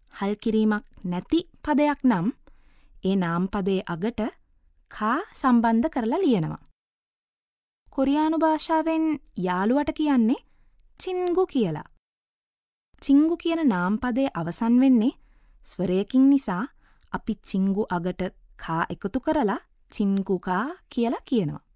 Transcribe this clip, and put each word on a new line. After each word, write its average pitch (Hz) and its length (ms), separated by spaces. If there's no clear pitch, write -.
හල් 202 220
කිරීමක් 220 500
නැති 185 380
පදයක් 294 420
නම් 202 260
ඒ 190 120
නාම්පදයේ 185 720
අගට 185 360
කා 226 280
සම්බන්ධ 233 580
කරලා 269 340
ලියනවා. 175 380
කොරියානු 302 480
භාෂාවෙන් 320 680
යාළුවට 202 560
කියන්නේ 262 520
චින්ගු 359 460
කියලා. 190 420
චින්ගු 302 360
කියන 330 300
නාම්පදයේ 214 640
අවසන් 170 460
වෙන්නේ 254 380
ස්වරයකින් 190 640
නිසා 226 360
අපි 208 280
චින්ගු 196 460
අගට 180 340
කා 165 280
එකතු 190 320
කරලා 285 420
චින්ගුකා 196 720
කියලා 247 380
කියනවා. 196 380